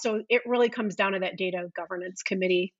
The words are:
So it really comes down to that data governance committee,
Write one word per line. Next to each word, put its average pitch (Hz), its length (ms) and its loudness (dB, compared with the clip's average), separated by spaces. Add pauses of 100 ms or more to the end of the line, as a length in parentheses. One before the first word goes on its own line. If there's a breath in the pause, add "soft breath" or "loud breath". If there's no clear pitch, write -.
So 220 280 0
it 247 180 4
really 240 220 4
comes 220 260 -2
down 196 180 2
to 196 80 0
that 185 160 -2
data 180 380 -2
governance 180 480 -8
committee, 185 580 2